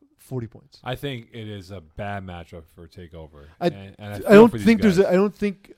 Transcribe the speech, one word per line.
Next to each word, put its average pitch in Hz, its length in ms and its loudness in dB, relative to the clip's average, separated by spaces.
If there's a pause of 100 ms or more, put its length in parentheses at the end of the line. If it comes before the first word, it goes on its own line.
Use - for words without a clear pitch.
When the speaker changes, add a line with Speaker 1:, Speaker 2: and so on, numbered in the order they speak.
(180)
Speaker 1:
forty 123 300 -10
points. - 340 -20
Speaker 2:
I 123 140 -8
think 127 360 -12
it 110 160 -14
is 98 220 -14
a 98 100 -14
bad 101 460 -12
matchup 87 380 -16 (100)
for 85 140 -20
Takeover. 78 560 -20 (160)
Speaker 1:
I, 175 80 -2
Speaker 2:
And, 98 300 -12
and - 160 -14
I - 20 -12
Speaker 1:
I - 20 -12
Speaker 2:
feel - 120 -6
Speaker 1:
don't 220 200 10
Speaker 2:
for 123 80 -8
these 104 80 -4
Speaker 1:
think 220 160 2
there's 190 160 2
Speaker 2:
guys. 196 80 4
Speaker 1:
a, - 40 -2
I 180 40 2
don't 196 200 0
think, - 440 -8